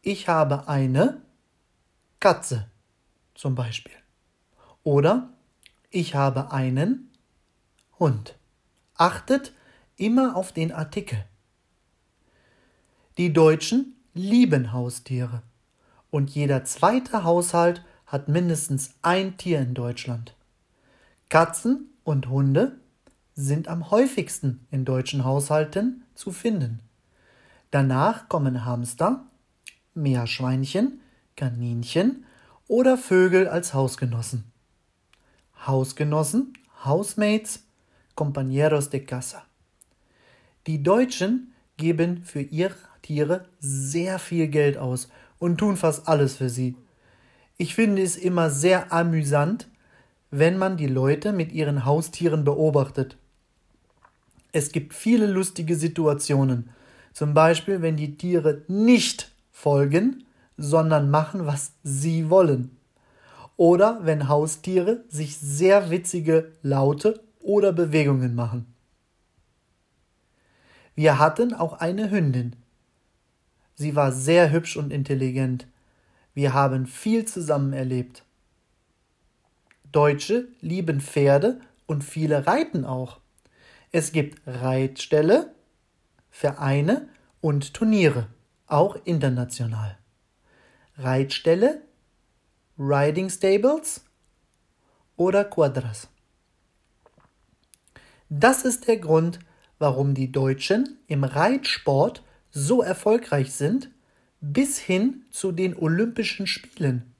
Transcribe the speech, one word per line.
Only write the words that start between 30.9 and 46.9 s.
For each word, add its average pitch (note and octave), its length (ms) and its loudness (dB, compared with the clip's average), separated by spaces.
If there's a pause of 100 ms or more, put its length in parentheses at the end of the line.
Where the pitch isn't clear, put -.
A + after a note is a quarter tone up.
Kaninchen A#2+ 880 -4 (420)
oder B3+ 300 4
Vögel F#3 500 4
als E3+ 260 -4
Hausgenossen. B2 800 -4 (1120)
Hausgenossen, D3 880 -2 (320)
Housemates, G#3 800 -2 (520)
compañeros C#3+ 720 0
de C3+ 120 -6
casa. - 420 -12 (1200)
Die D#3 140 -4
Deutschen A#3 720 0 (240)
geben E3+ 460 0
für - 180 -10
ihre E3 340 -4 (260)
Tiere D3+ 440 -2 (140)
sehr D3 600 -4
viel E3 280 -2
Geld C#3+ 300 2
aus B2+ 320 -6 (300)
und F3 180 0
tun G3+ 180 0
fast D3+ 320 -2
alles D3 280 2
für B2+ 140 -4
sie. B2+ 260 -6 (840)